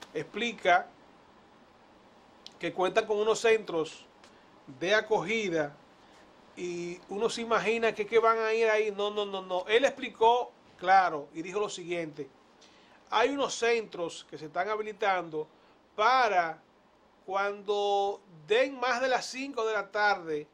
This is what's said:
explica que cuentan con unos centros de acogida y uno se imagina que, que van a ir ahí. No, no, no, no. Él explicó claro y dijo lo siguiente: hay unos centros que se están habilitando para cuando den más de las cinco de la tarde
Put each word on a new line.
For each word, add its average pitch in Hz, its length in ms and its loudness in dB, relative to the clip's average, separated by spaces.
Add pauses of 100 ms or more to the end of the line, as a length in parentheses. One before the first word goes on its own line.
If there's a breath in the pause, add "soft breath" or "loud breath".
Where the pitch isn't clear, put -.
(140)
explica 185 720 0 (1700)
que 170 140 -6
cuentan 185 340 0
con 208 120 0
unos 214 220 2
centros 175 680 0 (760 loud breath)
de 185 140 2
acogida 196 840 0 (800 loud breath)
y 175 420 -8 (120)
uno 208 180 -2
se 233 140 -4
imagina 226 520 0
que, 208 120 -4
que 226 120 4
van 226 200 6
a 220 160 0
ir 220 160 2
ahí. 214 220 2
No, 202 180 -2
no, 208 160 -4
no, 196 160 -8
no. 185 260 -4
Él 233 160 4
explicó 240 680 2 (260)
claro 180 560 4
y 165 80 -10
dijo 185 180 -4
lo 208 80 -2
siguiente: 160 600 -8 (840 loud breath)
hay 247 200 2
unos 277 240 -2
centros 202 760 -2
que 156 80 -14
se 151 80 -14
están 175 240 -4
habilitando 190 760 -2 (480 soft breath)
para 208 680 2 (640)
cuando 202 960 -2 (260)
den 262 320 2
más 247 240 0
de 262 60 0
las 247 180 0
cinco 254 400 -6
de 220 80 -2
la 202 160 -4
tarde 180 640 0